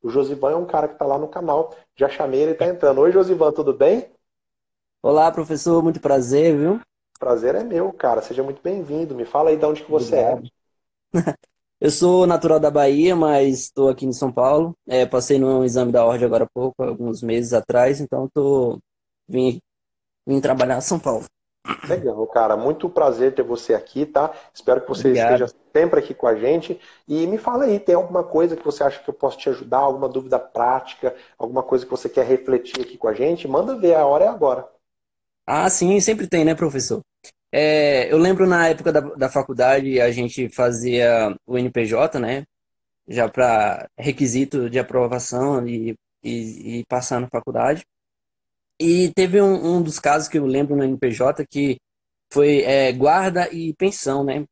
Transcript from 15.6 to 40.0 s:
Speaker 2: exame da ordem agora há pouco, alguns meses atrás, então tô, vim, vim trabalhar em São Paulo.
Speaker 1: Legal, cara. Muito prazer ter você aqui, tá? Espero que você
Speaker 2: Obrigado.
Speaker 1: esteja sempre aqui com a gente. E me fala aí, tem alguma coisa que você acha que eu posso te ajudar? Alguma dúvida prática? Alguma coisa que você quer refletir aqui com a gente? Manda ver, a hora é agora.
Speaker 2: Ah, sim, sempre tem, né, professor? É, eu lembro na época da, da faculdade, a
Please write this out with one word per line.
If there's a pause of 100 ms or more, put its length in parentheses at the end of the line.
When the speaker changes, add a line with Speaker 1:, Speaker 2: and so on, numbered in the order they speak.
Speaker 2:
exame
da
ordem
agora
há
pouco,
alguns
meses
atrás,
então
tô, (480)
vim, (680)
vim
trabalhar
em
São
Paulo. (640)
Speaker 1:
Legal,
cara.
Muito
prazer
ter
você
aqui,
tá? (180)
Espero
que
você
Speaker 2:
Obrigado.
Speaker 1:
esteja (260)
sempre
aqui
com
a
gente. (280)
E
me
fala
aí,
tem
alguma
coisa
que
você
acha
que
eu
posso
te
ajudar?
Alguma
dúvida
prática? (240)
Alguma
coisa
que
você
quer
refletir
aqui
com
a
gente?
Manda
ver,
a
hora
é
agora. (800)
Speaker 2:
Ah,
sim,
sempre
tem,
né,
professor? (500)
É,
eu
lembro
na
época
da,
da
faculdade,
a